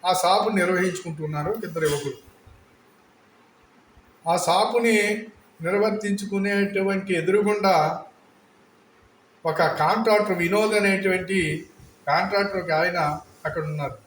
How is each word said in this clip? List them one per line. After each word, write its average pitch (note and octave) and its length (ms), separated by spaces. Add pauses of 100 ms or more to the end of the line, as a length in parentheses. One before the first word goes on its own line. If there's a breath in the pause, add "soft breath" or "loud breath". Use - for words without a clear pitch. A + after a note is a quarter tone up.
ఆ F#3 40
షాపు G3+ 360
నిర్వహించుకుంటున్నారు F3 1120
ఇద్దరు E3 220
యువకులు. C#3+ 280 (2250)
ఆ F3 80
షాపుని G#3+ 880 (340)
నిర్వర్తించుకునేటువంటి G3 1500
ఎదురుగుండా F#3+ 920 (1400)
ఒక D#3+ 120
కాంట్రాక్టర్, G3+ 800
వినోద్ G3+ 360
అనేటువంటి F#3 960 (380)
కాంట్రాక్టర్ F#3+ 560
ఒక E3 80
ఆయన D#3+ 480 (260)
అక్కడ D#3 180
ఉన్నారు D3 440